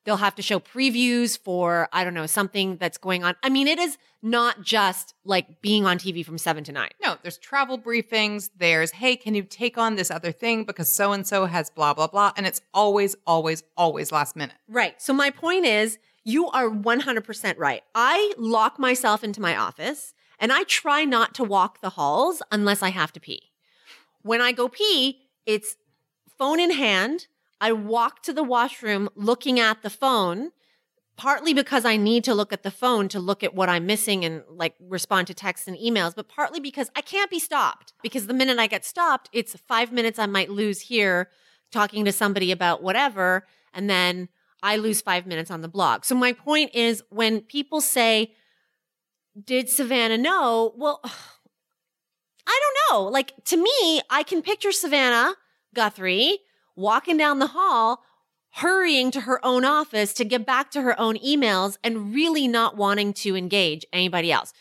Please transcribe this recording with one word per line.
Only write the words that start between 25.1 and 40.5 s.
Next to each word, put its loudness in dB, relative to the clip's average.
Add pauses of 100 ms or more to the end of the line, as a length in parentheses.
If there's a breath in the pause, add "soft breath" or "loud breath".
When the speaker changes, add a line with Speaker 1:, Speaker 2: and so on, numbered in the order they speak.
Speaker 1:
it's -2 (600)
phone 0
in 2
hand, 0 (340)
I 2
walk -2
to -8
the -2
washroom -2
looking 0
at 2
the -8
phone, 0 (640)
partly 0
because 0
I 4
need 2
to 2
look 0
at -8
the -6
phone 0
to -8
look -4
at -4
what 2
I'm 0
missing 0
and, -4
like, -6
respond -2
to -12
texts -8
and -10
emails, -2
but -12
partly -4
because -8
I -4
can't -4
be -4
stopped. -4
Because -6
the -4
minute 2
I 2
get -4
stopped, -2
it's -6
five -2
minutes -2
I 0
might 0